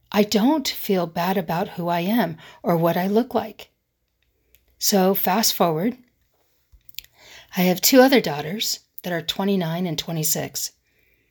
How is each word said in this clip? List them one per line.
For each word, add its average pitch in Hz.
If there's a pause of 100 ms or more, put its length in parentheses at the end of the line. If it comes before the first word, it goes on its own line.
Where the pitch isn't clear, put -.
(120)
I 208
don't 240
feel 185
bad 175
about 180
who 175
I 175
am 180 (260)
or 175
what 170
I 180
look 226
like." 220 (1080)
So 190
fast 196
forward, 180 (1600)
I 185
have 180
two 254
other 262
daughters 151 (240)
that 180
are 165
twenty-nine 180
and 156
twenty-six. 156 (600)